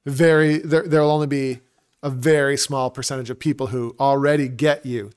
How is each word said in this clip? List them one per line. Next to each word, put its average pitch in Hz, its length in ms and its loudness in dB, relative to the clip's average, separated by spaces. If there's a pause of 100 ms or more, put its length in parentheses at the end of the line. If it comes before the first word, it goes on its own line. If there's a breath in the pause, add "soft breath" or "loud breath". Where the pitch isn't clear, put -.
very, 156 540 4
there, 160 280 0
there'll 151 240 2
only 151 160 0
be 135 320 -4 (420)
a 147 80 -4
very 139 460 2
small 131 340 -2
percentage 131 400 -8
of 127 100 -8
people 143 280 -2
who 120 320 -6
already 139 480 2
get 143 380 -2
you 113 320 -6